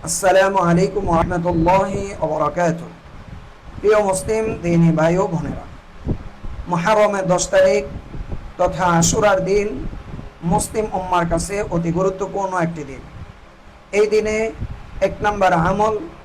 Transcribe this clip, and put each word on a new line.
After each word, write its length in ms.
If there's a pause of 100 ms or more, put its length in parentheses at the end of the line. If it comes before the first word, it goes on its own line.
(100)
আসসালামু 480
আলাইকুম 500
ওয়া 100
রাহমাতুল্লাহি 1000
ওয়া 180
বারাকাতুহু। 520 (880)
প্রিয় 220
মুসলিম 600
দিনী 300
ভাই 260
ও 80
বোনেরা, 380 (1040)
মুহররমের 580
দশ 220
তারিখ 360 (760)
তথা 280
আশুরার 580
দিন 420 (560)
মুসলিম 500
উম্মার 380
কাছে 400
অতি 220
গুরুত্বপূর্ণ 680
একটি 260
দিন। 140 (920)
এই 140
দিনে 440 (500)
এক 200
নাম্বার 320
আমল 460 (260)